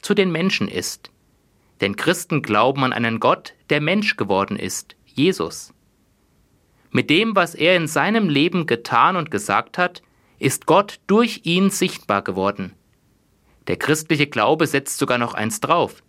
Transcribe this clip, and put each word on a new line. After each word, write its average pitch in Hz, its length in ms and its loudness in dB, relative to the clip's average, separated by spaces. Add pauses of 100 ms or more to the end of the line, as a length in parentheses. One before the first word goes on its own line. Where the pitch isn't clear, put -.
zu - 120 -2
den 190 180 2
Menschen 165 360 -2
ist. - 440 -10 (680)
Denn 101 160 -2
Christen - 460 -2
glauben 127 420 2
an 123 80 0
einen 113 300 -2
Gott, - 320 0 (160)
der 147 100 0
Mensch 196 380 -2
geworden 98 400 -2
ist, - 480 -10
Jesus. - 680 -4 (1160)
Mit 123 180 0
dem, 202 280 2
was 170 180 2
er 175 220 4
in 160 100 -2
seinem 180 400 0
Leben 156 400 0
getan 131 480 2
und 151 160 -4
gesagt 101 460 -2
hat, 180 260 -4 (340)
ist - 280 -4
Gott 202 420 2
durch 226 360 2
ihn 185 260 2
sichtbar 107 520 -2
geworden. 95 520 -4 (920)
Der 92 80 -2
christliche 147 520 0
Glaube 143 400 2
setzt - 300 -4
sogar 127 200 0
noch 120 160 -4
eins 107 260 -6
drauf. 147 500 -2